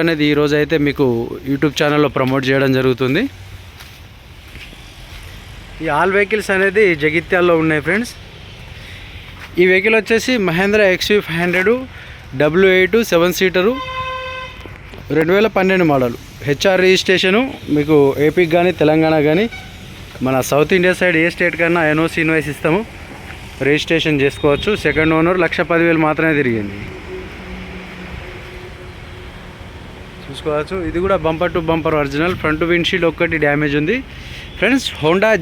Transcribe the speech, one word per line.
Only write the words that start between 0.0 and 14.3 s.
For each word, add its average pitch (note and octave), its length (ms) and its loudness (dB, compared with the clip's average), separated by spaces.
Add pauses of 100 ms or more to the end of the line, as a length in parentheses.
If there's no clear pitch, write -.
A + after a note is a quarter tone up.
అనేది D3+ 260 2
ఈరోజు D3 280 2
అయితే D3+ 160 2 (120)
మీకు C3+ 160 2 (460)
YouTube C#3 300 0
ఛానల్లో D3 380 2
ప్రమోట్ C3 320 0
చేయడం C3+ 300 2
జరుగుతుంది. C3 420 0 (2500)
ఈ - 20 -6 (120)
all F3+ 180 2
వెహికల్స్ G3+ 380 0
అనేది F#3+ 280 2 (220)
జగిత్యాల్లో E3+ 580 2
ఉన్నాయి D#3 240 0
ఫ్రెండ్స్. G#3 240 -2 (1500)
ఈ F3+ 80 6
వెహికల్ F#3+ 300 4
వచ్చేసి A3+ 320 0 (160)
Mahindra G3+ 380 2 (100)
ఎక్స్‌యూ G#3 220 2 (100)
ఫైవ్ D#3+ 160 -4
హండ్రెడ్ F3+ 260 2 (720)
డబ్ల్యూ F3 360 6
ఎయిట్ F#3 200 4 (140)
సెవెన్ F3 260 4
సీటరు, F#3 340 2 (1500)